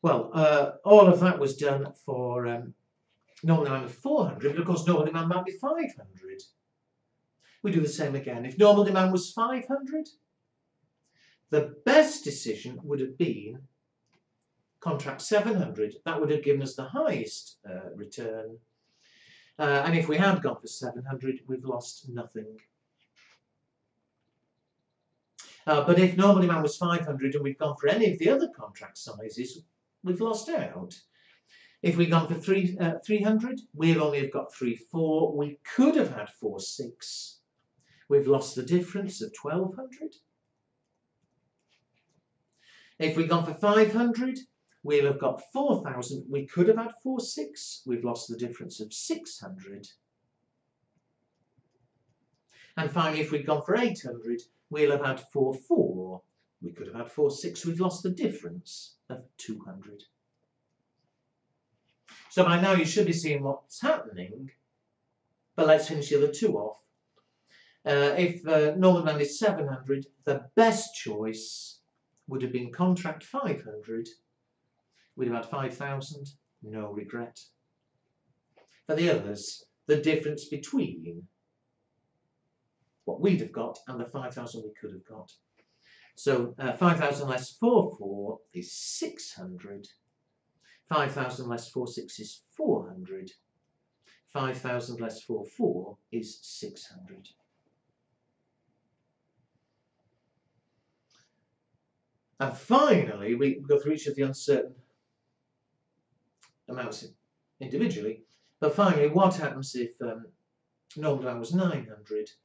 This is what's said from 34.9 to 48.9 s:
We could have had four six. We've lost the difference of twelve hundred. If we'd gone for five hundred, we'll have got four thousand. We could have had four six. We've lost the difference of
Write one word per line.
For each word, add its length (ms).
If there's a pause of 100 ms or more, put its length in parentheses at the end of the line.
We 220 (180)
could 200
have 180
had 160
four 300
six. 800 (680)
We've 200
lost 280
the 60
difference 600
of 100
twelve 420
hundred. 380 (2750)
If 180
we'd 120
gone 160
for 100
five 360
hundred, 460 (460)
we'll 240
have 120
got 220 (100)
four 320
thousand. 460
We 160
could 220
have 100
had 140 (100)
four 180
six. 680
We've 180
lost 240
the 80
difference 440
of 120